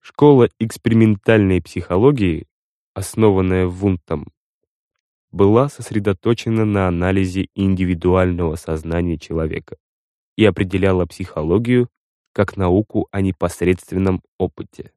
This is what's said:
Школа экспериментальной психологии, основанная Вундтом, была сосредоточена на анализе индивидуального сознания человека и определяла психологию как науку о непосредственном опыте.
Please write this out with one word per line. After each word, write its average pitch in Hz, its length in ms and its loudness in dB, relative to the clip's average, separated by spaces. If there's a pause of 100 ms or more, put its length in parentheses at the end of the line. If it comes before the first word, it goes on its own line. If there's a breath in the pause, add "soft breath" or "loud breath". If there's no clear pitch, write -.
Школа 139 580 4
экспериментальной 110 1040 2
психологии, 95 840 0 (460)
основанная 95 720 0
Вундтом, 90 640 -4 (1000)
была 107 360 2
сосредоточена 110 960 -4
на 101 240 0
анализе 92 680 -2
индивидуального 90 1000 0
сознания 82 600 -6
человека 80 580 -8 (600)
и 110 100 4
определяла 92 580 0
психологию 104 840 -2 (420)
как - 240 -4
науку 98 540 -2
о 101 100 -6
непосредственном 92 1000 -4 (160)
опыте. - 580 -10